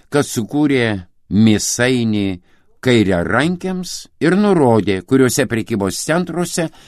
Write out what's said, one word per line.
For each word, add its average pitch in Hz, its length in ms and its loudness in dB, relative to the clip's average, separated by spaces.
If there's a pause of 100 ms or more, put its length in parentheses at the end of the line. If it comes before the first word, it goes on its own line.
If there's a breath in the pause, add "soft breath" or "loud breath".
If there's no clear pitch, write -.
(120)
kad 143 160 0
sukūrė 135 600 0 (400)
mėsainį 107 1120 0 (420)
kairiarankiams 123 1080 0 (260)
ir 165 180 2
nurodė, 120 680 2
kuriuose 131 440 2
prekybos 104 540 -4
centruose 170 680 -4 (200 soft breath)